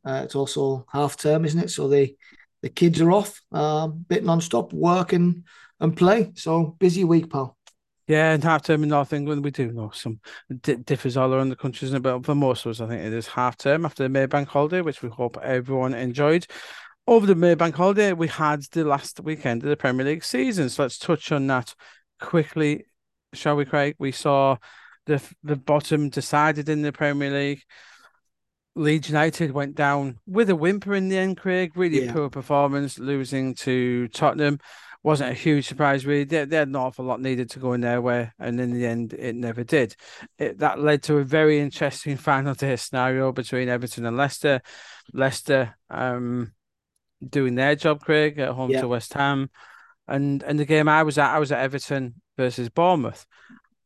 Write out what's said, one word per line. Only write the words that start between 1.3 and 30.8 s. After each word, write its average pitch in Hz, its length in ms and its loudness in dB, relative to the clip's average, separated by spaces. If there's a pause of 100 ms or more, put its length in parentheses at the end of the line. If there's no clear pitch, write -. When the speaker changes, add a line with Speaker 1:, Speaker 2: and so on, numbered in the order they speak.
Speaker 1:
isn't 156 160 0
it? - 120 -2
So 143 180 -2
the, 139 260 4 (460)
the - 80 -6
kids 165 320 4
are 170 100 6
off, 202 260 2 (140)
um, 156 560 -2
bit 185 160 0
non-stop, 165 480 0
work 175 400 2
and, 175 320 2 (380)
and 165 160 0
play. 196 380 4
So 165 440 0
busy 180 240 4
week, 165 260 4
pal. 135 280 -6 (500)
Speaker 2:
Yeah, 156 240 4
and 151 120 2
half 160 200 4
term 151 180 2
in 151 80 0
North 143 240 2
England, 143 300 -4
we 143 80 -4
do 123 200 -4
know 110 220 -8
some 113 260 -10 (440)
di-, 131 140 0
differs 127 380 -4
all 131 160 2
around 135 180 2
the 127 60 -6
country, 135 300 -8
isn't 135 120 -2
it? - 40 0
But 127 240 -2
for 151 80 0
most 135 320 2
of 120 60 -4
us, 113 100 -8
I 110 60 -6
think 113 160 -6
it 110 100 -6
is 113 140 -6
half 123 280 0
term 160 300 0
after 143 160 -6
the 131 80 0
May 135 160 2
bank 139 240 0
holiday, 151 320 2
which 156 220 -6
we 123 60 -6
hope 120 340 -6
everyone 127 500 -2
enjoyed. 143 540 0 (580)
Over 226 220 6
the 196 80 8
May 170 180 6
bank 160 220 2
holiday, 196 380 4
we 165 140 0
had 151 440 0
the 165 120 0
last 139 360 -2
weekend 143 420 -4
of 147 80 -4
the 147 80 2
Premier 131 300 0
League 151 160 -2
season. 226 460 0
So 147 120 -4
let's 131 160 -2
touch - 340 -2
on 139 160 0
that 131 280 -2 (440)
quickly, 151 680 -2 (460)
shall 147 220 0
we, 143 100 0
Craig? 147 340 0
We 135 120 -4
saw 139 460 2 (480)
the, 143 160 0 (220)
the 147 120 -2
bottom 147 540 0
decided 147 580 0
in 151 140 -2
the 147 100 -2
Premier 143 380 -2
League. 143 320 -2 (1160)
Leeds 151 340 0
United 151 420 0
went 143 240 -4
down 143 500 0
with 196 240 2
a 185 60 4
whimper 196 400 0